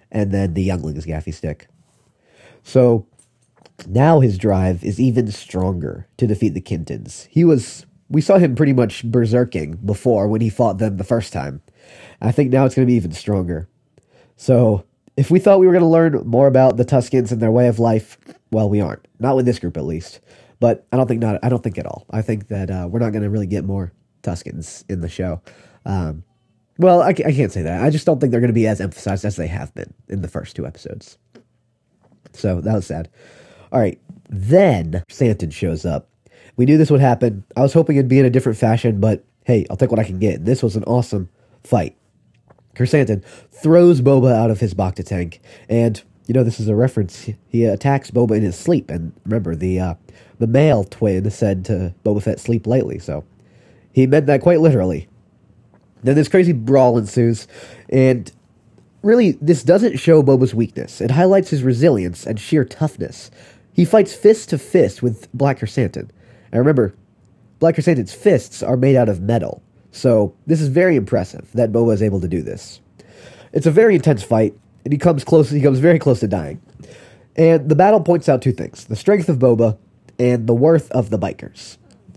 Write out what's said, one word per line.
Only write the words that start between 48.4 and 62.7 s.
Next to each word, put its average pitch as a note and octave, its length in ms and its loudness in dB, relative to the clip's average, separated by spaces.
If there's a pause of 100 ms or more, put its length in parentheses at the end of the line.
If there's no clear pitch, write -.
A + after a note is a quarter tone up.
his F#2 140 -4
sleep, - 340 -2
and E2 220 -8 (120)
remember, F#2 320 -4
the, F#2 240 -2
uh, F2+ 140 -4 (440)
the A#2 80 0
male B2 380 2
twin G2+ 460 -2
said G2 360 -4
to F#2 280 -4 (100)
Boba G#2 180 0
Fett, - 160 -4
"Sleep A#2 280 -4
lightly," A#2+ 320 -2
so D2 260 -10 (680)
he C3 140 4
meant C#3 200 2
that C#3+ 160 2
quite F3 180 4
literally. F#2 480 0 (920)
Then B2+ 120 2
this D3 140 2
crazy F3+ 240 2
brawl B2 460 2
ensues, A#2 500 -2 (400)
and C3 420 2 (720)
really, G#3+ 380 4
this D3 240 0
doesn't G3 320 2
show D#3 260 4
Boba's C3 320 2
weakness. - 460 -6
It A2+ 100 -2
highlights F#3 400 2
his C#3+ 120 -2
resilience A#2 640 0
and A2 120 -6
sheer C#3+ 260 -2
toughness. - 640 -8 (460)